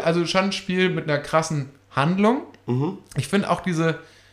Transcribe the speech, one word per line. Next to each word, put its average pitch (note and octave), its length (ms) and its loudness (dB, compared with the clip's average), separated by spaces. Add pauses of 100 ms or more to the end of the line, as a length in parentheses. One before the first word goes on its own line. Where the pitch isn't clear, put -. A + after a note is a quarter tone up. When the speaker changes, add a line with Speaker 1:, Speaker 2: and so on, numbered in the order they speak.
Speaker 1:
also E3 220 2
schon F#3+ 200 2
ein G3 60 0
Spiel F#3 380 0
mit D#3+ 180 -4
einer D3 100 0
krassen D#3 520 -2 (220)
Handlung. G3+ 500 2 (240)
Speaker 2:
Mhm. D3 320 -2 (180)
Speaker 1:
Ich C3 120 -2
finde G3+ 200 0
auch F3 120 0
diese, E3 380 0 (340)